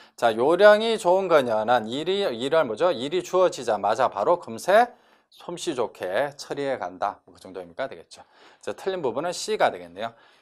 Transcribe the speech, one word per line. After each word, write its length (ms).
자, 200
요령이 640
좋은 300
그녀는 600
일이, 340
일을 420
뭐죠? 280
일이 320
주어지자마자 840
바로 320
금세 480
솜씨 460
좋게 640
처리해 400
간다. 480
뭐 100
그 60
정도 180
의미가 280
되겠죠. 360
그래서 160
틀린 240
부분은 300
C가 400
되겠네요. 420